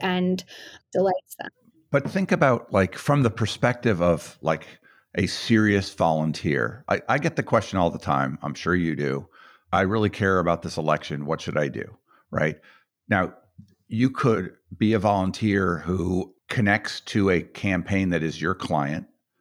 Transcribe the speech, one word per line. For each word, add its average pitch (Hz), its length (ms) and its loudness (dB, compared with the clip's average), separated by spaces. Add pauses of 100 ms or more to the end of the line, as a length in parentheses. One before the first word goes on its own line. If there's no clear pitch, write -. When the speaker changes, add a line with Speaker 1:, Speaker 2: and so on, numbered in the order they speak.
Speaker 1:
and 185 420 0 (480)
delights 185 480 -2
them. - 120 -14 (400)
Speaker 2:
But 139 180 0
think 185 220 -2
about, 143 420 2
like, 95 220 2
from 143 260 2
the 117 100 4
perspective 113 680 0
of, 85 400 2
like, 80 380 -2 (380)
a 95 120 0
serious 107 680 2
volunteer? 78 960 0
I, - 220 0
I 127 80 2
get 156 180 -4
the 131 80 -2
question 104 360 0
all 85 100 2
the 76 100 -6
time. 69 420 -2
I'm 71 120 -6
sure 87 220 -2
you 82 200 0
do. 69 320 -4 (440)
"I 92 100 4
really 104 280 2
care 95 300 2
about 85 220 2
this 80 160 -8
election. 78 480 -2
What 78 160 -4
should 78 160 -6
I 73 100 2
do?" - 300 -10 (340)
Right? 78 260 -2 (500)
Now, 92 260 0 (540)
you 120 240 0
could 110 400 0 (260)
be 110 160 2
a 107 60 2
volunteer 95 800 2
who 90 560 -2 (120)
connects 104 540 0
to 98 280 0
a 87 120 2
campaign 95 680 -2
that 82 140 0
is 78 180 -6
your 87 140 -2
client 76 520 -4 (340)